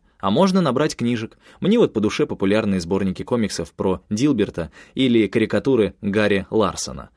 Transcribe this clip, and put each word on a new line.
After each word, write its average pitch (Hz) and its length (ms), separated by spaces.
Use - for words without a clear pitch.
А 98 120
можно 185 300
набрать 147 340
книжек. 120 420
Мне 208 180
вот 196 160
по 110 60
душе 107 260
популярные 101 540
сборники 95 440
комиксов 104 500
про 95 360
Дилберта 113 640
или 117 320
карикатуры 110 720
Гарри 101 480
Ларсона, 82 680